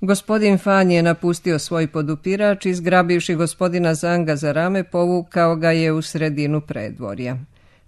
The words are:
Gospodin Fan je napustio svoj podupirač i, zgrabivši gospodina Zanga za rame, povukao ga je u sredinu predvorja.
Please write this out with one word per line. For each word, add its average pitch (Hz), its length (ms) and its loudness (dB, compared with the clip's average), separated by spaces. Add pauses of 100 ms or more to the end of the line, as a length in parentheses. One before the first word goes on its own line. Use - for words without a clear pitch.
Gospodin 202 560 2
Fan 190 340 2
je 170 120 4
napustio 170 560 0
svoj 160 280 -2
podupirač 185 760 -2
i, 185 80 0
zgrabivši 175 640 0
gospodina 170 580 0
Zanga 170 420 0
za 147 160 -2
rame, 180 320 0
povukao 175 720 0
ga 165 160 2
je 160 200 2
u 160 100 0
sredinu 151 600 -2
predvorja. 123 760 -8 (500)